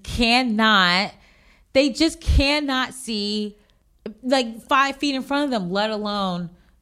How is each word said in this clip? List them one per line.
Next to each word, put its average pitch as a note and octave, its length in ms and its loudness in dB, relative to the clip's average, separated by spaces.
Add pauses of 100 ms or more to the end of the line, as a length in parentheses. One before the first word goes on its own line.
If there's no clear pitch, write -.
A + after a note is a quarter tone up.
cannot, G#3+ 1120 2 (600)
they C#4 160 4
just D#4 320 0
cannot C#4 720 2
see, G#3 640 -6 (680)
like, B3 380 -2
five C4+ 360 0
feet C#4+ 180 -2
in C4 80 -6
front C#4+ 220 -2
of C4+ 60 -4
them, F#3 200 -4
let G3+ 180 0
alone G3+ 640 -4 (300)